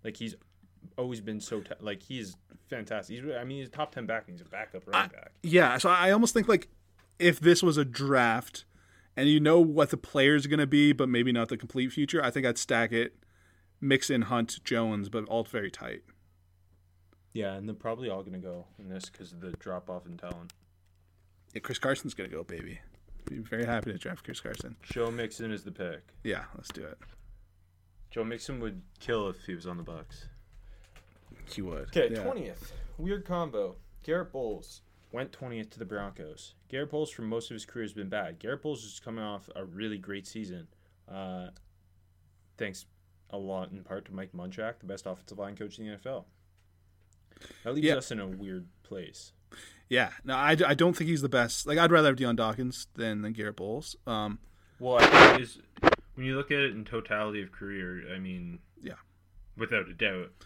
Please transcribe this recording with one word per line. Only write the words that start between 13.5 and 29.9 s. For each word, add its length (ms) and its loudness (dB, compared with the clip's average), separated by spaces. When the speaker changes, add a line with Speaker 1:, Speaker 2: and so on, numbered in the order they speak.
Speaker 2:
Mixon, 420 4
Hunt, 400 -2
Jones, 460 -2
but 160 -4
all 180 0
very 280 -6
tight. 300 -12
Speaker 1:
Yeah, 200 -4
and 140 -10
they're 80 -8
probably 340 -6
all 140 -6
gonna 160 -12
go 280 -10
in 120 -16
this 200 -10
'cause 240 -18
of 80 -18
the 100 -12
drop-off 540 -8
in 120 -14
talent. 360 -14
Speaker 2:
Yeah, 80 -10
Chris 180 -8
Carson's 340 -2
gonna 160 -8
go, 140 -8
baby. 360 -12
Be 140 -8
very 260 -6
happy 260 -2
to 60 -8
draft 260 -10
Chris 160 -12
Carson. 420 -12
Speaker 1:
Joe 300 -4
Mixon 400 -6
is 120 -8
the 80 -12
pick. 300 -8
Speaker 2:
Yeah, 220 -4
let's 140 -14
do 160 -12
it. 120 -14
Speaker 1:
Joe 140 -4
Mixon 380 -8
would 200 -8
kill 300 -2
if 160 -10
he 80 -8
was 140 -10
on 100 -8
the 60 -10
Bucs. 440 -14